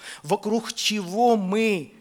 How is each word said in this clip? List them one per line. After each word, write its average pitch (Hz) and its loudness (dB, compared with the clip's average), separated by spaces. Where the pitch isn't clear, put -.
вокруг 208 -2
чего 214 2
мы 202 0